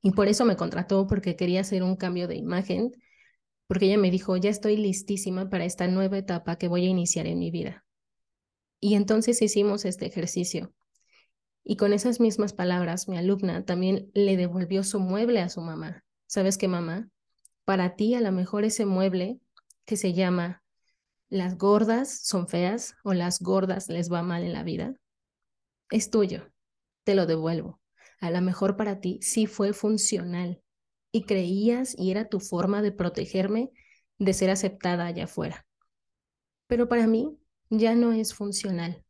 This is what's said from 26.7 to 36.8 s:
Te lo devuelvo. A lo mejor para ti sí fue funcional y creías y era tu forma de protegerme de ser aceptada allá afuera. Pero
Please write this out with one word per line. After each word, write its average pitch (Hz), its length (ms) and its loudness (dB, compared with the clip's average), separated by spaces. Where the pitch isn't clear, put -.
Te 202 100 4
lo 185 120 4
devuelvo. 160 540 -2
A 170 100 -4
lo 175 100 0
mejor 185 360 0
para 202 240 -2
ti 180 220 -4
sí 220 240 2
fue 208 260 -2
funcional 180 920 -2
y 208 120 -2
creías 202 760 0
y 185 120 0
era 214 180 -2
tu 196 120 -2
forma 190 420 0
de 208 100 0
protegerme 196 800 -2
de 196 140 2
ser 190 180 2
aceptada 185 560 -2
allá 175 180 -6
afuera. 165 420 -8
Pero 240 220 2